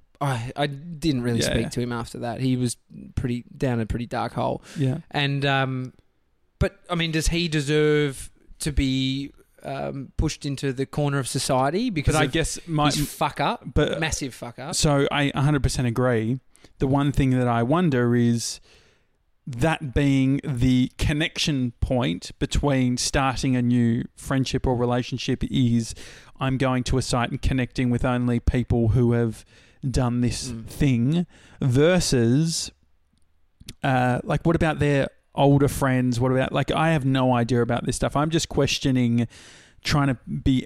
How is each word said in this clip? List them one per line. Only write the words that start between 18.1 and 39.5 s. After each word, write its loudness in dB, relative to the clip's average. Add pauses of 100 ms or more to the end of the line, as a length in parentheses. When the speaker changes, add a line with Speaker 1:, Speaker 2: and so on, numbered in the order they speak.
Speaker 2:
is 0 (880)
that -2
being 4
the 2
connection 0 (100)
point -2
between 0
starting 0
a 0
new 2 (120)
friendship -2
or 2
relationship -2
is 2 (460)
I'm -2
going 0
to 0
a 0
site -2
and -8
connecting -2
with 0
only 0
people 2
who 4
have -2 (440)
done 0
this -2
Speaker 1:
Mm. -10
Speaker 2:
thing 0 (340)
versus, 2 (1080)
uh, 2
like, -2
what 4
about 0
their 2 (280)
older 4
friends? 0
What 2
about, 0
like, -2
I 2
have 0
no 2
idea 2
about 0
this -2
stuff. -2
I'm 0
just -2
questioning, 0 (560)